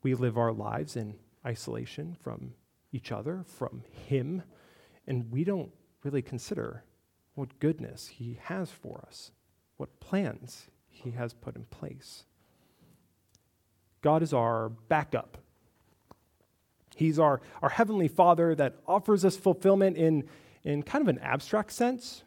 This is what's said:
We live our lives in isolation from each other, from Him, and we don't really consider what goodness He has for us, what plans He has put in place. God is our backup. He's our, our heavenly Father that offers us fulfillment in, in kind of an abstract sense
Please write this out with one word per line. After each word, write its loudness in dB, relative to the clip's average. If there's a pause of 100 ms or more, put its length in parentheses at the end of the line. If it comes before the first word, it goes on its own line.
We 2
live 0
our 2
lives -6
in -8 (320)
isolation -8
from -12 (400)
each -10
other, -8
from -12 (220)
Him, -2 (640)
and -4
we 0
don't -4 (320)
really -2
consider -8 (520)
what -10
goodness -2
He -12
has -6
for -16
us, -20 (440)
what -12
plans -6 (200)
He -12
has -6
put -14
in -16
place. -16 (1800)
God 4
is -2
our 0
backup. -4 (1600)
He's 2
our, 6 (200)
our 2
heavenly 2
Father 6
that 0 (100)
offers 4
us 6
fulfillment 4
in, 4 (340)
in -2
kind 0
of 4
an 2
abstract -2
sense -2